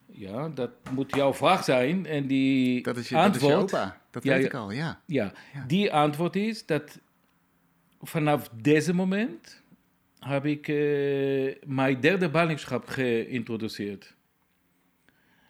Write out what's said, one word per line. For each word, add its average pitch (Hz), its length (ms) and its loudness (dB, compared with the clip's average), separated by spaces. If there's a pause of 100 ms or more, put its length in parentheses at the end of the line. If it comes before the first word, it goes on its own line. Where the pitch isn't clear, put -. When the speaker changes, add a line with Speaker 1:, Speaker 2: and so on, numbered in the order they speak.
Speaker 1:
Ja, 110 420 -10
dat 131 220 -6 (200)
moet 131 240 -4
jouw 139 200 2
vraag 170 300 2
zijn. 147 420 2
En 147 200 -4
die 131 560 2
Speaker 2:
Dat 123 140 -4
is 120 120 -6
je, 127 60 -4
dat 185 200 4
is 127 60 -2
je 143 60 4
Speaker 1:
antwoord 190 280 4
Speaker 2:
opa. 98 260 -4 (100)
Dat - 140 -10
Speaker 1:
Ja, 135 80 2
Speaker 2:
weet 131 100 4
Speaker 1:
ja. 127 60 2
Speaker 2:
ik - 60 -6
al, 107 160 -8
ja. 135 360 -6
Speaker 1:
Ja, 117 260 -2 (220)
Speaker 2:
Ja. 135 120 -12
Speaker 1:
die 190 260 2
antwoord 151 440 2
is 220 300 -4
dat - 340 -4 (1000)
vanaf 151 480 0 (120)
deze 151 340 4
moment 202 680 -4 (560)
heb 139 280 -4
ik, 147 220 -2
eh, 139 840 0 (120)
mijn 135 340 0
derde 180 300 2
ballingschap 151 580 -2
geïntroduceerd. 113 1300 -4 (1400)